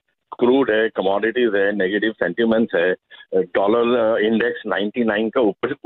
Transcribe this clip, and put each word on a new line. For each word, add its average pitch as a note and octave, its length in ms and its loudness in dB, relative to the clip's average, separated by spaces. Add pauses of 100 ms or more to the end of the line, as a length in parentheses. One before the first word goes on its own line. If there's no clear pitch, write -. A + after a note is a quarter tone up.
(380)
क्रूड B2 320 2
है, A2 180 2
कमोडिटीज G#2+ 640 0
है, G2+ 220 2
नेगेटिव G2+ 360 -2
सेंटिमेंट्स A2+ 640 0
है, F2+ 180 2 (640)
डॉलर, A#2 400 2
uh, A2 300 0
इंडेक्स A2+ 400 -2
नाइंटी G#2 380 -2
नाइन A2 260 0
का C3+ 100 -2
ऊपर, A#2+ 340 0 (120)